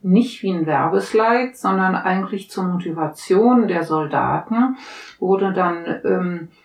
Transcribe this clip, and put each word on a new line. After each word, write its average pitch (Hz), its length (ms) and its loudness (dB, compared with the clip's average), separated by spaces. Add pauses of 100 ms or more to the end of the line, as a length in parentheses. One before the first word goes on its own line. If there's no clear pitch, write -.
nicht 202 420 2
wie 190 100 -2
ein 165 120 -2
Werbeslide, 196 880 0
sondern 190 420 0
eigentlich 190 560 -4
zur 190 140 -4
Motivation 180 1040 2
der 175 140 0
Soldaten 160 960 -2 (400)
wurde 190 340 0
dann, 175 320 -2 (200)
ähm, 180 440 -2 (160)